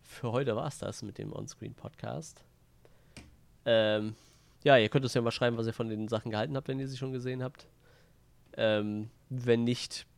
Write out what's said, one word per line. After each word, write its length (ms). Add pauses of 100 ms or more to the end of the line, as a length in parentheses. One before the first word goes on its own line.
für 300
heute 240
war's 220
das 240
mit 160
dem 140
Onscreen-Podcast. 1080 (1200)
Ähm, 500 (500)
ja, 120
ihr 120
könnt 160
uns 100
ja 80
mal 80
schreiben, 260
was 100
ihr 60
von 160
den 200
Sachen 220
gehalten 260
habt, 120
wenn 120
ihr 80
sie 80
schon 160
gesehen 300
habt. 260 (880)
Ähm, 540 (200)
wenn 340
nicht 420 (120)